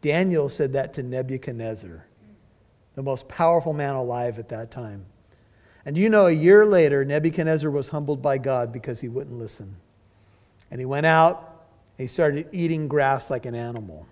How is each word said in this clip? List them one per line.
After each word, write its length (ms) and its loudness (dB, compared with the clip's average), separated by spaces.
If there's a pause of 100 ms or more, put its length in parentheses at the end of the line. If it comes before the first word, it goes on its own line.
Daniel 480 0
said 240 -2
that 200 -4
to 100 -8
Nebuchadnezzar, 1000 -8 (920)
the 80 -10
most 240 -6
powerful 460 2
man 220 -4
alive 420 -4
at 120 -14
that 200 -12
time. 360 -14 (800)
And 120 -4
you 120 4
know, 180 8
a 40 6
year 340 8
later, 400 4
Nebuchadnezzar 640 0
was 200 -4
humbled 320 -6
by 160 0
God 360 -2
because 260 -10
he 100 -10
wouldn't 280 -10
listen. 380 -14 (960)
And 80 -12
he 60 -6
went 200 -2
out, 640 2 (300)
and 60 -8
he 40 -8
started 440 0
eating 360 -2
grass 420 0
like 160 -6
an 80 -8
animal. 580 -10